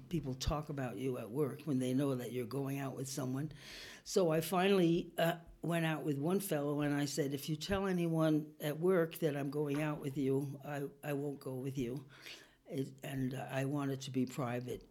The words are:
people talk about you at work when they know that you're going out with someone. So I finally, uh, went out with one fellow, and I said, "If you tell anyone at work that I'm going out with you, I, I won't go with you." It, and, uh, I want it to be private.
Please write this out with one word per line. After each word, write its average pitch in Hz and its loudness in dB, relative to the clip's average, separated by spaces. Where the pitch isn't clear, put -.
people 139 -2
talk 151 -2
about 131 -4
you 127 -2
at 107 -8
work 135 0
when 135 2
they 127 2
know 135 2
that 120 -4
you're 123 -2
going 135 -2
out 135 -4
with 135 -6
someone. 135 -4
So 185 4
I 160 4
finally, 180 4
uh, 165 4
went 165 0
out 160 0
with 147 0
one 180 2
fellow, 147 0
and 143 2
I 143 2
said, 139 0
"If 135 -4
you 156 0
tell 196 0
anyone 160 4
at 147 -2
work 165 4
that 147 2
I'm 139 -2
going 147 0
out 151 -2
with 143 -4
you, 135 0
I, 143 -4
I 147 -4
won't 139 -4
go 131 -8
with 131 -4
you." 127 -2
It, 135 -2
and, 131 -2
uh, 120 -6
I 135 0
want 139 -2
it 135 -4
to 135 -10
be 127 2
private. 123 -4